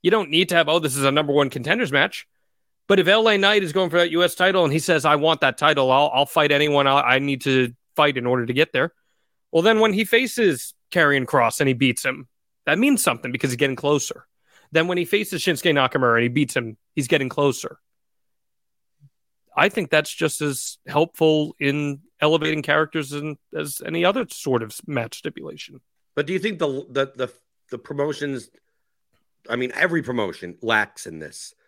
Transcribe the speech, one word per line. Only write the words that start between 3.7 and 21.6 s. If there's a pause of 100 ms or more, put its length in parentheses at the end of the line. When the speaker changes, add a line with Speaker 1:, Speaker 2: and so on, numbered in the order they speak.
Speaker 1:
going
for
that
U
S
title
and
he
says,
"I
want
that
title,
I'll,
I'll
fight
anyone
I,
I
need
to (220)
fight
in
order
to
get
there." (580)
Well,
then
when
he
faces (180)
Karrion
Kross
and
he
beats
him, (380)
that
means
something
because
he's
getting
closer. (440)
Then
when
he
faces
Shinsuke
Nakamura
and
he
beats
him, (180)
he's
getting
closer. (1800)
I
think
that's
just
as (100)
helpful
in (220)